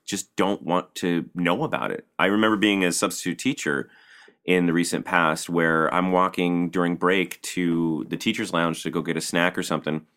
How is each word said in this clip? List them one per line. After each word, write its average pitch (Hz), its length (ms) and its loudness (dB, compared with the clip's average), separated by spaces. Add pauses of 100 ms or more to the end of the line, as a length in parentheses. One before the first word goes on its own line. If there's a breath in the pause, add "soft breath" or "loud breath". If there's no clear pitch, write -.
just - 300 -8
don't 101 260 0
want - 340 -2
to 85 380 -2
know 90 300 0
about 60 260 -4
it. - 160 -8 (120)
I 87 80 4
remember 107 300 4
being 98 280 4
a 87 80 2
substitute 87 480 -2
teacher 73 500 -4 (540 loud breath)
in 90 220 4
the 85 60 2
recent 85 320 0
past 82 460 2
where 82 420 2
I'm 90 200 0
walking 90 580 0
during 87 240 0
break 90 480 0
to 82 680 -2
the 85 80 -6
teacher's 107 360 -4
lounge 85 320 0
to 80 60 -4
go 82 120 -4
get 80 140 -4
a 80 40 -2
snack 87 380 0
or - 60 -4
something. 78 420 -4 (100)